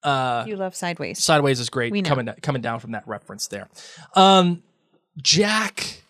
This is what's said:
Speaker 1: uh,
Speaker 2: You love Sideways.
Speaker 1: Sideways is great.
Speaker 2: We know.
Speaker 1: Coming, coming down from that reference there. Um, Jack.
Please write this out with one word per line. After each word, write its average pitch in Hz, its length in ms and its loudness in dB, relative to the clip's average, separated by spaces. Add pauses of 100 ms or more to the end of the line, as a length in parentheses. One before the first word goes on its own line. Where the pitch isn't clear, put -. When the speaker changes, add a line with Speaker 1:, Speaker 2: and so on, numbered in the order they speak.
Speaker 1:
uh, 131 440 0
Speaker 2:
You 214 80 -8
love 190 220 -8
Sideways. 165 440 -8
Speaker 1:
Sideways 143 380 4
is 120 100 -6
great. 120 220 -4
Speaker 2:
We 104 100 -2
know. 180 80 -2
Speaker 1:
Coming, 127 200 0 (120)
coming 135 200 -4
down 117 180 -6
from 113 140 -14
that 107 120 -10
reference 104 420 -12
there. 98 200 -12 (480)
Um, 185 480 6 (580)
Jack. 208 880 0